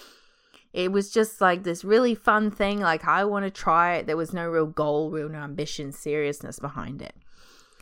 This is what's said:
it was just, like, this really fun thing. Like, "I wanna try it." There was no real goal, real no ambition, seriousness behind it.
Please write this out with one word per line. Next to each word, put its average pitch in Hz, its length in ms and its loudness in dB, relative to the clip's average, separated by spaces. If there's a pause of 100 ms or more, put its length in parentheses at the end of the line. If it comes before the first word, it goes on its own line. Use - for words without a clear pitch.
(720)
it 185 200 -2
was 196 200 0
just, 220 300 2
like, 180 220 6
this 170 200 -4
really 226 320 2
fun 214 360 2
thing. 202 280 0
Like, 165 260 0
"I 170 200 2
wanna 202 240 -2
try 175 460 2
it." - 120 -4
There 156 100 0
was 165 160 -4
no 170 140 -4
real 160 200 2
goal, 151 420 0
real 151 200 -4
no 156 100 -10
ambition, 143 520 -8
seriousness 147 680 -4
behind 139 420 -8
it. - 140 -14 (680)